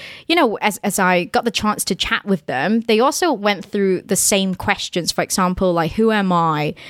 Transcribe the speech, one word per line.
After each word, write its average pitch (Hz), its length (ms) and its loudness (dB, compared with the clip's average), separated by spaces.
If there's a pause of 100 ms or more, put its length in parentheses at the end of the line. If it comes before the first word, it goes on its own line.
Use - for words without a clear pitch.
(280)
you 330 80 0
know, 254 220 2
as, 196 260 -2
as 190 160 -2
I 180 240 4
got 185 220 -2
the 233 60 0
chance - 340 -2
to 196 100 -2
chat - 300 -4
with 190 220 0
them, 170 340 0
they 220 180 2
also 311 320 2
went 202 320 -2
through 196 380 0
the - 160 -2
same 190 380 2
questions. - 580 -2
For - 80 -2
example, 196 500 0
like, 165 220 0
"Who 220 180 2
am 196 220 2
I? 156 420 0 (140)